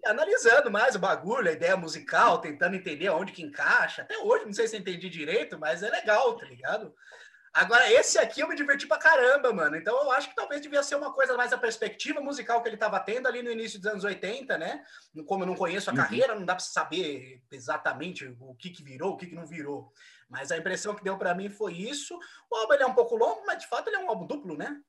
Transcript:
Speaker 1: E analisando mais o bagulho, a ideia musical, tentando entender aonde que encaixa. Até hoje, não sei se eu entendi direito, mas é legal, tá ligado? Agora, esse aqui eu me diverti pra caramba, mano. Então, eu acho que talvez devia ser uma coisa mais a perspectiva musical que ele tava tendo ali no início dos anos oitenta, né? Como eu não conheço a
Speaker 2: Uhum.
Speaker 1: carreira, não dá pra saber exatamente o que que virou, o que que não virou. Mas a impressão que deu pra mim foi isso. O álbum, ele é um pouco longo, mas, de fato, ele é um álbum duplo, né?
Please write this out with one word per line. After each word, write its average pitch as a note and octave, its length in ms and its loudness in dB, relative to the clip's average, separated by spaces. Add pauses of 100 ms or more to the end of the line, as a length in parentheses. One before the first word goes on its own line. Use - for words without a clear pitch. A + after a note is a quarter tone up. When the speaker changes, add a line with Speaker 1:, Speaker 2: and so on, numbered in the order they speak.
Speaker 1:
E A3 60 0
analisando B3+ 600 4
mais G#3+ 260 4
o - 20 -4
bagulho, F#3 500 0
a D#3+ 40 2
ideia E3+ 240 2
musical, E3 640 2
tentando E3 380 -2
entender E3+ 320 -4
aonde F#3 240 0
que F3+ 100 -16
encaixa. D3+ 600 0
Até A4 160 -8
hoje, A3 280 2
não G#3 60 -10
sei A3+ 140 0
se A3 100 -4
eu G#3 40 -8
entendi F3+ 280 -8
direito, E3+ 500 -4
mas D#3+ 240 -2
é G#3+ 80 -4
legal, A3+ 460 2
tá - 100 -14
ligado? D3 480 -6 (580)
Agora, G#3+ 400 6
esse - 260 6
aqui C4+ 220 2
eu D#4 80 0
me E4 60 -4
diverti C#4+ 320 0
pra D#4 120 2
caramba, C4+ 540 6
mano. D#3 240 0
Então, G3 280 -2
eu C#4 80 0
acho C#4+ 160 2
que - 80 -10
talvez D4 240 -6
devia C#4+ 240 0
ser D4 100 -4
uma C#4+ 180 -4
coisa B3+ 240 2
mais A#3+ 160 2
a G#3+ 60 0
perspectiva A#3 640 -4
musical A#3+ 420 -2
que A#3 60 -4
ele G#3 80 -6
tava G#3 240 0
tendo B3+ 260 -4
ali A#3+ 160 -2
no A#3+ 80 -6
início A3+ 280 -6
dos G3 120 -4
anos G3 140 -6
oitenta, G3+ 520 -4
né? G3+ 260 -6 (440)
Como F#3+ 160 -2
eu F3 60 -2
não F3+ 80 -4
conheço F3+ 340 -2
a - 20 -2
Speaker 2:
Uhum. - 60 0
Speaker 1:
carreira, - 360 2
não G3 100 -8
dá F3 100 0
pra F3+ 100 -8
saber D3 880 -6
exatamente C#3+ 720 -6 (160)
o C3 140 -20
que F3+ 160 -16
que D3+ 140 -20
virou, C#3 280 -6
o - 40 -6
que F3 100 -14
que D#3 80 -16
não E3+ 120 -14
virou. C#3+ 460 -10 (360)
Mas C#3 240 -8
a E3 60 -2
impressão F#3 360 -4
que G#3 80 -14
deu F#3+ 160 -4
pra F#3 160 0
mim F#3+ 160 -6
foi G3 240 -6
isso. C#4+ 420 -8 (320)
O A#3 80 -2
álbum, A3 180 4
ele C#4 100 4
é - 20 2
um B3 80 0
pouco A#3 220 4
longo, B3+ 280 2
mas, F#4+ 140 -2
de - 80 -14
fato, C#4+ 220 -4
ele G#4 80 -2
é - 20 0
um F#4 100 -4
álbum F3+ 200 -4
duplo, F#3 280 -8
né? C4 200 -8 (120)